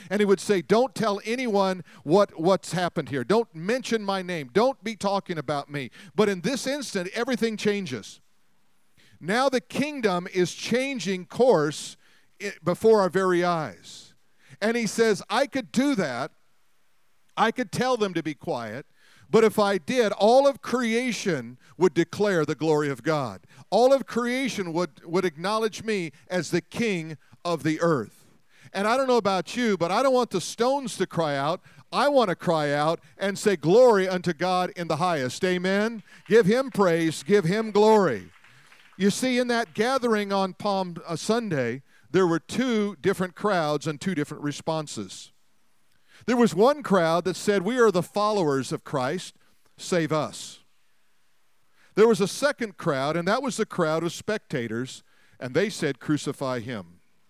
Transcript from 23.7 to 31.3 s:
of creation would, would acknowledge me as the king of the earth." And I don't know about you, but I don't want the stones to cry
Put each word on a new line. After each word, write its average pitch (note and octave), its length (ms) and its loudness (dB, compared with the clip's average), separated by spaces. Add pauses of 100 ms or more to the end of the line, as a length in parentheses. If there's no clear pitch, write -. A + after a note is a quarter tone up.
of C4+ 120 2
creation A3+ 680 -4
would, F3 320 -6
would F3 180 -2
acknowledge F#3+ 600 -4
me G3 280 -4 (160)
as F3+ 220 -4
the F3 100 0
king E3 580 -6 (280)
of E3+ 180 -4
the D#3 160 0
earth." D3+ 460 0 (480)
And G3 140 -2
I A#3+ 100 2
don't C4+ 100 0
know B3 100 4
about F#3+ 380 0
you, A3+ 220 0
but E3+ 140 -2
I A#3+ 120 2
don't C4+ 100 4
want B3 180 0
the F#3 100 -2
stones C4 560 -2
to F3 100 -2
cry D3+ 280 -2